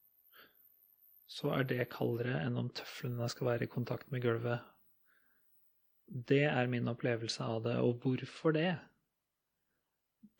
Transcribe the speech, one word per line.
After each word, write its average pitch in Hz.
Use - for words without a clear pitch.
så 143
er 135
det 123
kaldere 123
enn 123
om 120
tøflene 120
skal 127
være 117
i -
kontakt -
med 127
gulvet. 120
Det 139
er 131
min 120
opplevelse 117
av 113
det, 117
og 120
hvorfor 135
det? 165